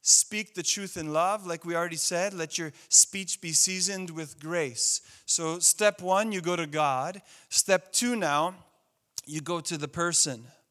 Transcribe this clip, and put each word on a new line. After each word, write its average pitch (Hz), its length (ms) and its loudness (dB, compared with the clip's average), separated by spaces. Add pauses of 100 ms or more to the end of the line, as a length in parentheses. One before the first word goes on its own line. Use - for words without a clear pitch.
Speak - 540 2
the 180 80 -6
truth 196 340 -2
in 156 160 -6
love, 185 340 0
like 165 180 -6
we 170 120 -2
already 170 200 -2
said. 185 380 -2
Let 160 240 -6
your 160 140 -6 (160)
speech - 520 2
be 165 120 -6
seasoned 185 580 0
with 156 300 -10
grace. 156 600 -2 (260)
So 165 340 -2
step 208 400 4
one, 196 320 0
you 190 80 -2
go 175 160 0
to 165 100 -2
God. 151 560 -2 (280)
Step - 420 2
two 247 240 2
now, 165 380 0 (720)
you 151 140 -6
go 170 200 -4
to 160 160 -6
the 147 120 -6
person. 156 580 0 (240)